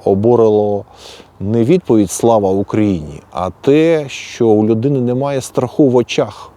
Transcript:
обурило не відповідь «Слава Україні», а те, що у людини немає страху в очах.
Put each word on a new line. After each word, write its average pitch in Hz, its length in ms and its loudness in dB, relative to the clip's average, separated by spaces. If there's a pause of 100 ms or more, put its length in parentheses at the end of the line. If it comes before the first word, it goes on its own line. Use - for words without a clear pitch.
обурило 104 800 2 (540)
не 113 240 -2
відповідь 117 480 2
«Слава 110 380 2
Україні», 95 720 -4 (100)
а 90 180 -6
те, 156 580 0
що - 400 -4
у 107 180 4
людини 117 340 0
немає 131 420 -4
страху 131 480 0
в 120 60 2
очах. 120 600 -2